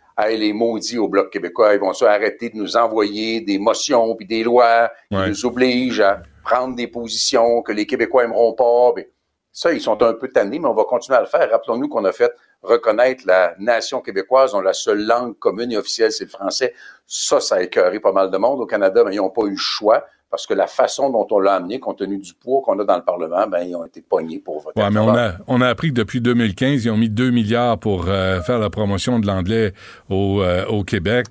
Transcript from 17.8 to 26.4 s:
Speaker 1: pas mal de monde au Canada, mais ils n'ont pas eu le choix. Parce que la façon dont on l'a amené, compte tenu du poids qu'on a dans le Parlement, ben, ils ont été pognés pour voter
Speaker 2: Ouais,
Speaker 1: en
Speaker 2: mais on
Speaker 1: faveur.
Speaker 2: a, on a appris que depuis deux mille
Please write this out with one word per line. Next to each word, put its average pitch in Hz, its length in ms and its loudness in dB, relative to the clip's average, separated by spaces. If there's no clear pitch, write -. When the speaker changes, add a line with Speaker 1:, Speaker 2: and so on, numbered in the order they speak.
Speaker 1:
pas 101 100 0
mal 95 180 -2
de 92 80 -4
monde 127 220 0
au 113 60 -6
Canada, 101 400 2
mais 98 100 -4
ils - 40 -2
n'ont 95 120 -2
pas 113 120 -2
eu 101 80 -2
le - 60 -6
choix. 107 460 0
Parce - 140 -8
que - 80 -4
la 95 140 2
façon 135 420 -2
dont 113 220 0
on 104 80 2
l'a 98 160 2
amené, 92 240 -6
compte 95 180 -10
tenu 98 220 -6
du - 160 -18
poids 131 280 -2
qu'on 98 140 0
a 104 60 -4
dans 98 140 2
le 87 60 -6
Parlement, 87 440 -2
ben, 90 160 -2
ils 90 120 -8
ont 85 80 -10
été 82 160 -20
pognés 82 380 -4
pour 78 240 -10
voter - 180 -8
Speaker 2:
Ouais, 107 60 2
Speaker 1:
en 101 60 0
Speaker 2:
mais 107 80 2
on 107 80 2
Speaker 1:
faveur. 120 240 2
Speaker 2:
a, 85 60 -12
on 123 120 0
a 127 80 4
appris 143 220 -2
que 131 60 -4
depuis 117 260 -2
deux 120 140 2
mille 113 180 0